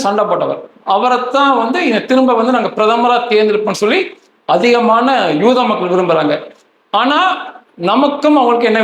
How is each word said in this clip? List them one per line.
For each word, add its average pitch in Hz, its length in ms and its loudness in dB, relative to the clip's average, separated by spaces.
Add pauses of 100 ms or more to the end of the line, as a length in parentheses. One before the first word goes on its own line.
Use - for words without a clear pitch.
சண்டை 202 260 0
போட்டவர். 143 320 -4 (320)
அவரைத்தான் 254 680 0
வந்து 262 260 -2
இங்க 220 220 0
திரும்ப 254 300 2
வந்து 254 180 0
நாங்க 202 220 -2
பிரதமரா 233 400 2 (100)
தேர்ந்தெடுப்போம்னு 214 540 0
சொல்லி 294 180 0 (540)
அதிகமான 233 520 2 (360)
யூத 254 160 4 (100)
மக்கள் 180 240 -2
விரும்புறாங்க. 160 420 0 (580)
ஆனா 262 260 0 (680)
நமக்கும் 285 500 2
அவங்களுக்கு 240 300 2
என்ன 220 140 0